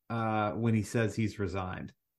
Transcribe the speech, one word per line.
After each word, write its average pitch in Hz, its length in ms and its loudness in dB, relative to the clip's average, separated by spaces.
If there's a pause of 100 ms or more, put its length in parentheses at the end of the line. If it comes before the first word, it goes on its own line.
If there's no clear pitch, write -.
uh, 110 420 0
when 113 220 2
he 107 100 4
says 110 320 0
he's 107 240 -2
resigned. 92 540 -4 (260)